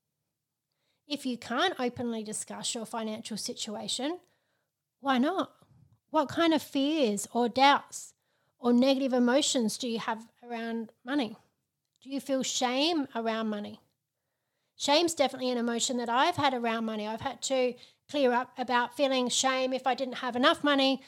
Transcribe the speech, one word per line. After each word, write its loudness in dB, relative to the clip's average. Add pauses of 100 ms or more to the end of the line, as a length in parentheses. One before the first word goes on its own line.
(1080)
If -8
you -6
can't -2
openly -4
discuss -8
your -8
financial -8
situation, -6 (800)
why 0
not? 0 (600)
What 2
kind 2
of 2
fears 0
or 2
doubts 2 (460)
or 2
negative 6
emotions 2
do -4
you -2
have -6 (160)
around -6 (120)
money? -2 (680)
Do -14
you -4
feel -2
shame 0
around -2
money? -8 (920)
Shame's 2
definitely 0
an 0
emotion -2
that -4
I've 2
had 2
around -2
money. -6
I've -6
had -8
to 0 (360)
clear 2
up 0
about 0
feeling 2
shame 0
if -2
I 2
didn't -6
have -6
enough 4
money, 4